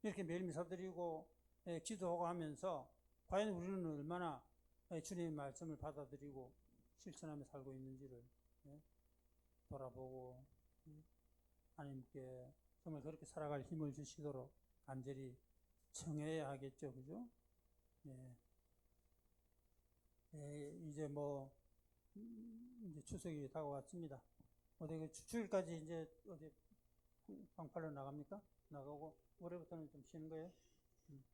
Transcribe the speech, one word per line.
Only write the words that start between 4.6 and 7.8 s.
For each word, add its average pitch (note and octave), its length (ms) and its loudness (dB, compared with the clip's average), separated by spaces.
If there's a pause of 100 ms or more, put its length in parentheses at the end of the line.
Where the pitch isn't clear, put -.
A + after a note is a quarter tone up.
예, D#3+ 80 2
주님의 E3+ 320 2
말씀을 D3 440 0
받아들이고 C#3 760 -4 (480)
실천하며 D3+ 460 -6
살고 C3+ 300 -8
있는지를, C3 480 -8 (440)